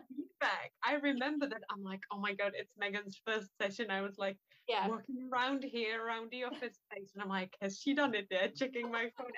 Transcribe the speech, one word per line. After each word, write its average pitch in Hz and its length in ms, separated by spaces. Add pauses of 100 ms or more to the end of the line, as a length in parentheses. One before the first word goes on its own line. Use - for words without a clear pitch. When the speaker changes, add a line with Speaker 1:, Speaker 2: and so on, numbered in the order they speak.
Speaker 1:
<laughs> - 60
Speaker 2:
feedback. 247 640 (100)
I 254 120
remember 285 540
that. 226 220
I'm 202 120
like, 190 180 (100)
"Oh 202 80
my 202 160
God, 202 200
it's - 220
Megan's 202 480
first 220 360
session." 202 300
I 196 120
was, 202 160
like, 196 200 (300)
Speaker 1:
Yeah. 202 200
Speaker 2:
walking 254 440
around 254 300
here, 226 420
around 226 260
the 247 140
office 247 320
space, 196 380
and 202 80
I'm 196 60
like, 190 320
"Has 196 180
she 277 160
done 277 200
it 202 160
yet?" 185 260
Checking 247 340
my 233 260
phone, 247 220